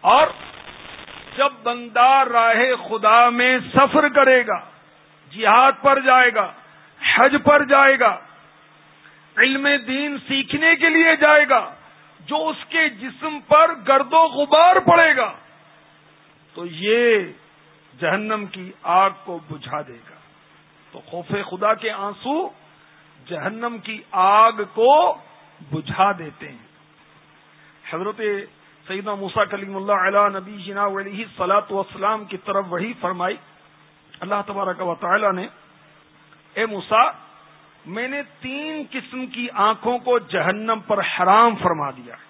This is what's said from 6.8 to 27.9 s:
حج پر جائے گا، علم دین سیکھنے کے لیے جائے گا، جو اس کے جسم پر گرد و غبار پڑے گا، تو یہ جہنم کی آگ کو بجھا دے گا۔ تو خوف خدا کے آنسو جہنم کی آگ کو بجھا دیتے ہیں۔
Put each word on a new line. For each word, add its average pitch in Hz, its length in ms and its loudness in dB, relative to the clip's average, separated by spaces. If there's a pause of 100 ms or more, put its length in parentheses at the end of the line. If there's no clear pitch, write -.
حج 262 280 4
پر 294 220 4
جائے 269 340 4
گا، 233 200 0 (1200)
علم 269 300 0 (200)
دین 277 300 -6 (100)
سیکھنے 285 480 0
کے 330 140 0
لیے 320 260 2
جائے 294 340 4
گا، 240 240 0 (520)
جو 311 220 -4
اس 311 100 -6 (120)
کے 320 200 -2
جسم 262 500 -12
پر 320 340 4 (140)
گرد 269 240 2
و 320 160 4
غبار 302 480 4
پڑے 339 420 4
گا، 214 160 -4 (1200)
تو 170 120 -12
یہ 214 540 0 (800)
جہنم 208 460 -4
کی 185 260 -16 (120)
آگ 185 260 2 (140)
کو 175 160 -12 (100)
بجھا 151 320 -12
دے 131 120 -18
گا۔ - 220 -20 (760)
تو - 80 -20
خوف 170 280 -16
خدا 202 460 -4
کے 220 180 -6
آنسو 214 580 -6 (760)
جہنم 220 580 -8
کی 214 180 -14 (100)
آگ 208 400 4 (220)
کو 294 440 4 (540)
بجھا 175 400 -2
دیتے 160 380 -12
ہیں۔ 127 180 -20 (1200)